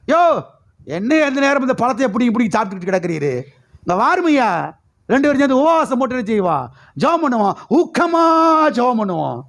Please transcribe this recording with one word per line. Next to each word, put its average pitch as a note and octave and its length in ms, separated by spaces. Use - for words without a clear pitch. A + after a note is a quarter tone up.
"யோ, D#4 360
என்ன G#3 300
எந்த C#4 240
நேரம் C#4 220
இந்த C4 120
பழத்தை B3+ 320
எப்படி A3+ 200
இப்படி A#3 220
சாப்பிட்டுக்கிட்டு G3 320
கிடக்குறீரு? E3+ 640
இங்க - 0
வாருமையா, A3+ 880
ரெண்டு G#3+ 140
பேரும் D4 160
சேர்ந்து C4 200
உபவாசம் D4 400
போட்டு B3+ 180
என்ன A#3+ 120
செய்வோம்? F3 440
ஜெபம் E3 40
பண்ணுவோம், B3+ 500
ஊக்கமா E4 1000
ஜெபம் - 20
பண்ணுவோம்." F#3+ 760